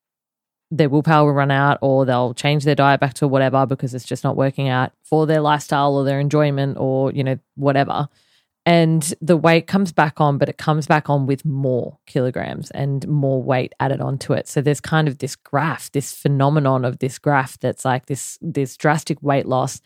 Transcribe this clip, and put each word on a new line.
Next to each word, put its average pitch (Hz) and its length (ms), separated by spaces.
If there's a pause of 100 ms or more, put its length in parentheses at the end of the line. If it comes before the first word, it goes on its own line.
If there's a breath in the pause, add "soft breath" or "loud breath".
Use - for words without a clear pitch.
(720)
their 151 180
willpower 151 380
will 143 60
run 139 180
out, 139 300
or 135 240
they'll 123 280
change 143 320
their 147 100
diet 139 240
back 143 140
to 143 160
whatever 135 360
because 127 300
it's 123 80
just - 220
not 139 100
working 135 320
out 127 240 (120)
for 156 220
their 156 160
lifestyle 147 540
or 139 80
their 139 160
enjoyment 143 580
or, 135 360
you 139 100
know, 131 160 (160)
whatever. 139 540 (560)
And 160 540
the 160 180
weight 165 280
comes 190 260
back 151 300
on, 143 160
but 139 100
it - 120
comes 151 260
back 151 240
on 139 160
with 135 180
more 135 640
kilograms - 680
and 139 360
more 135 340
weight 131 380
added 135 200
onto 135 340
it. - 140
So 151 140
there's 143 200
kind 156 260
of 131 100
this - 180
graph, 143 560
this - 220
phenomenon 139 720
of 127 140
this 127 180
graph 139 400
that's - 260
like 127 220
this, - 360
this 143 360
drastic 151 460
weight 139 240
loss, 131 380